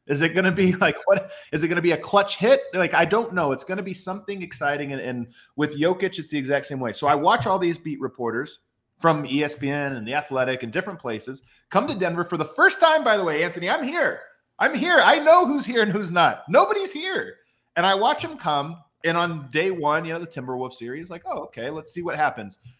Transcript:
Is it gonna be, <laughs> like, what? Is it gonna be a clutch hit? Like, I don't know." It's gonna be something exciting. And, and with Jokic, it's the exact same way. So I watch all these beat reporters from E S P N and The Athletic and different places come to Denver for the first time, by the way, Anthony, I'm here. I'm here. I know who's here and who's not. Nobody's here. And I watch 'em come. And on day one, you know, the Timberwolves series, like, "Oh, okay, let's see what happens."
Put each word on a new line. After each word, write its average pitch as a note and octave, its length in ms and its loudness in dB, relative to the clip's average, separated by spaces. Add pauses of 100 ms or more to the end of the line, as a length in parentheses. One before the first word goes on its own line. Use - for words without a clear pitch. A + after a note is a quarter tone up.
Is C#3+ 160 0
it E3 80 2
gonna F#3 220 2
be, F#3 200 4
<laughs> F3+ 40 0
like, F3 200 2 (100)
what? G3 260 2 (200)
Is D#3+ 120 0
it D#3+ 40 2
gonna E3+ 140 0
be E3+ 100 4
a D3 40 2
clutch G3+ 400 2
hit? C4+ 240 4 (140)
Like, F3 200 0
I E3+ 100 6
don't G#3+ 300 0
know." D#3+ 160 0
It's C3 140 -4
gonna F#3+ 180 -6
be F#3 120 -8
something G3 460 -10
exciting. C#3+ 520 -4
And, C3+ 80 -6
and A#2+ 320 -6 (240)
with D3 200 0
Jokic, F3+ 440 0
it's D3+ 100 -12
the D3+ 80 -4
exact C#3 280 -2
same C#3 120 -8
way. A#2 140 -4
So D3 160 -2
I D3 80 4
watch G#3 320 2
all F#3+ 100 2
these E3+ 180 0
beat D3+ 240 -8
reporters B2 600 -6 (380)
from D#3 280 2
E C#3 160 0
S D3 140 -4
P C#3 120 -4
N C#3+ 280 -4
and G#2+ 100 -10
The B2+ 80 -4
Athletic C3 480 -2
and A2+ 100 -8
different F#3 280 -6
places B2 420 -8 (280)
come A#3 180 2
to D4 60 -2
Denver F3 280 -2
for E3+ 140 -4
the D#3 80 0
first F4+ 340 4
time, D#4+ 240 6
by A3 140 4
the F#3+ 80 0
way, D#3 180 0
Anthony, F3 260 -4
I'm D4+ 140 0
here. C4+ 380 -2 (400)
I'm C#4 160 2
here. D#4 260 4
I C4+ 160 6
know D#4+ 260 8
who's C#4 220 0
here A#3 160 2
and G#3 80 2
who's F3+ 220 -2
not. E3 360 4
Nobody's G4 440 2
here. D4 460 -6 (360)
And E3+ 100 0
I G3 100 4
watch C4+ 300 2
'em D#4+ 120 -10
come. D3+ 400 -4 (280)
And E3 120 0
on E3 340 -4
day E3 200 0
one, D#3+ 340 0
you E3 80 -6
know, E3+ 60 -4
the E3+ 80 -10
Timberwolves B2+ 480 -8
series, D3 360 -12
like, F3 160 -16
"Oh, C4+ 180 -6
okay, A#2 240 -10
let's D#3 240 -10
see F3 100 -8
what F#3 140 -4
happens." A#2 420 -2 (220)